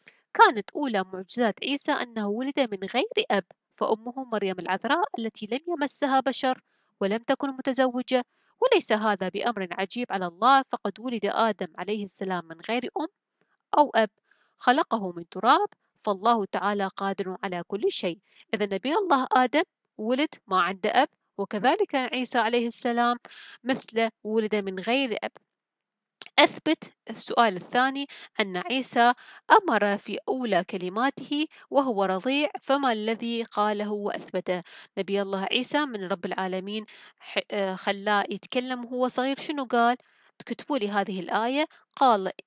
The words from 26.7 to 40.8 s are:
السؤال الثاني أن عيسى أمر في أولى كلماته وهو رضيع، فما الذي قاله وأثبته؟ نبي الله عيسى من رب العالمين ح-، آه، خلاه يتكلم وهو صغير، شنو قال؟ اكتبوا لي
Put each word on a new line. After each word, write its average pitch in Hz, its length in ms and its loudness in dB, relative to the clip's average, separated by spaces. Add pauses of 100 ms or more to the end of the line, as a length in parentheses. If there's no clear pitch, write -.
السؤال 226 460 0
الثاني 262 520 -2 (320)
أن 196 180 -2
عيسى 247 560 2 (380)
أمر 208 460 4
في 208 300 -8
أولى 226 360 2
كلماته 240 840 -4 (220)
وهو 254 340 2
رضيع، 247 460 0 (120)
فما 269 300 0
الذي 226 520 -2
قاله 208 480 -2
وأثبته؟ 190 720 -4 (340)
نبي 196 240 -2
الله 196 300 -2
عيسى 285 340 -2
من 208 220 -8
رب 180 180 -6
العالمين 190 600 -6 (340)
ح-، - 200 -6 (120)
آه، 196 240 -2
خلاه 202 540 0
يتكلم 247 560 -6
وهو 247 220 -2
صغير، 262 320 -2
شنو 285 260 -6
قال؟ 240 320 4 (440)
اكتبوا - 360 -6
لي 202 120 -2